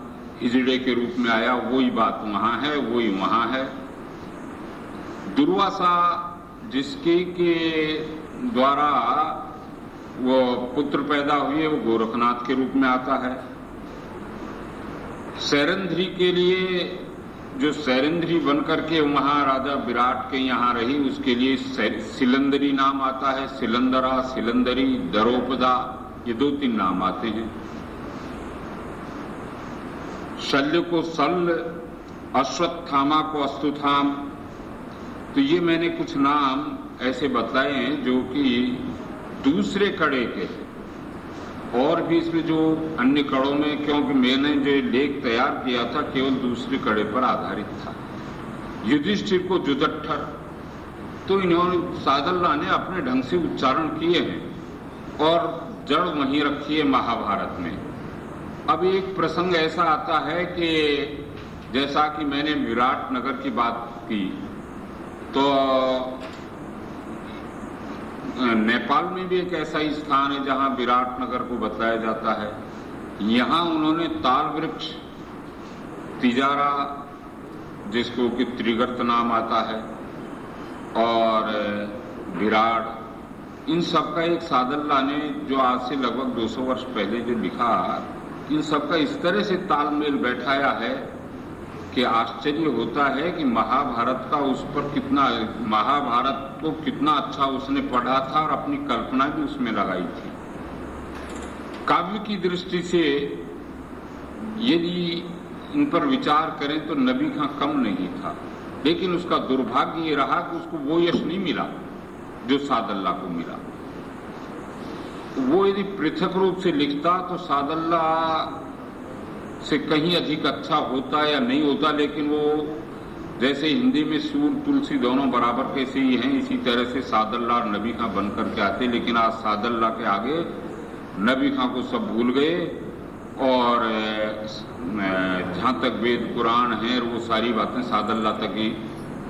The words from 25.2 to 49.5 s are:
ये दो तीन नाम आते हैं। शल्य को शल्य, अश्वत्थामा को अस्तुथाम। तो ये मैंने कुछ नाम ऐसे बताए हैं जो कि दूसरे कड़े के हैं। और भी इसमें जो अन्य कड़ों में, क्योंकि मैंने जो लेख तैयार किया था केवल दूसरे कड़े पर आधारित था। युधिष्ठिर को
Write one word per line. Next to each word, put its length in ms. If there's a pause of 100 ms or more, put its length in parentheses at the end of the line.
ये 60
दो 160
तीन 260
नाम 260
आते 260
हैं। 220 (3000)
शल्य 400
को 220
शल्य, 500 (840)
अश्वत्थामा 840
को 200
अस्तुथाम। 880 (1080)
तो 60
ये 200
मैंने 280
कुछ 280
नाम 600 (280)
ऐसे 220
बताए 440
हैं 320
जो 180
कि 560 (680)
दूसरे 440
कड़े 360
के 160
हैं। 280 (1160)
और 160
भी 160
इसमें 280
जो 520
अन्य 240
कड़ों 320
में, 300
क्योंकि 300
मैंने 400
जो 360
लेख 320
तैयार 280
किया 440
था 60
केवल 300
दूसरे 480
कड़े 260
पर 200
आधारित 420
था। 280 (920)
युधिष्ठिर 600
को 120